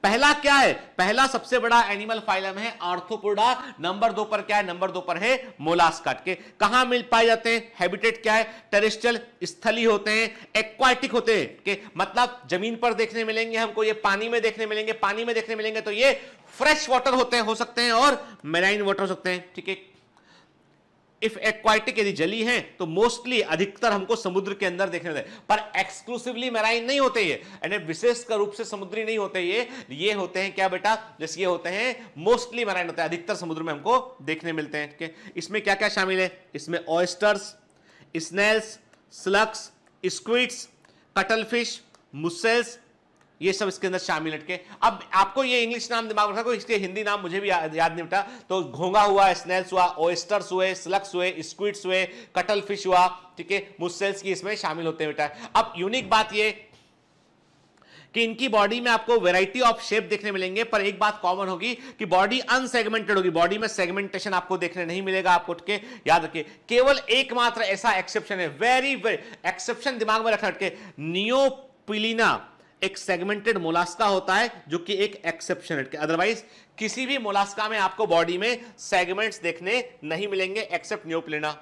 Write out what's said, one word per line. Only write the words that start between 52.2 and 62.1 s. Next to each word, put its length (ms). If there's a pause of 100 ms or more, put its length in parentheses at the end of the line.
कटलफिश 500
हुआ, 500
ठीक 140
है, 300
मुसेल्स 420
की 100
इसमें 240
शामिल 300
होते 180
हैं 100
बेटा। 160 (260)
अब 200
यूनिक 340
बात 240
ये 160 (1600)
कि 100
इनकी 240
बॉडी 320
में 100
आपको 260
variety 460
of 120
shape 280
देखने 300
मिलेंगे, 320
पर 160
एक 180
बात 240
कॉमन 260
होगी 260
कि 300
बॉडी 360